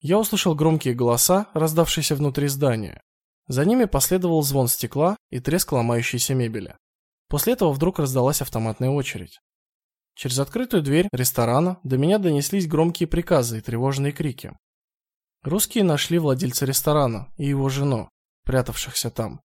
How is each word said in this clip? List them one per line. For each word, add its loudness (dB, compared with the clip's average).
Я 2
услышал 0
громкие 2
голоса, 2
раздавшиеся 0
внутри 0
здания. -2
За 0
ними 4
последовал 2
звон 0
стекла 0
и -6
треск -2
ломающейся 0
мебели. -4
После 0
этого 2
вдруг 0
раздалась 2
автоматная -2
очередь. -6
Через -4
открытую 0
дверь 2
ресторана 0
до -2
меня 4
донеслись 0
громкие 0
приказы 0
и -8
тревожные -2
крики. -8
Русские 0
нашли 2
владельца 0
ресторана 0
и -4
его 0
жену, -2
прятавшихся -2
там. -8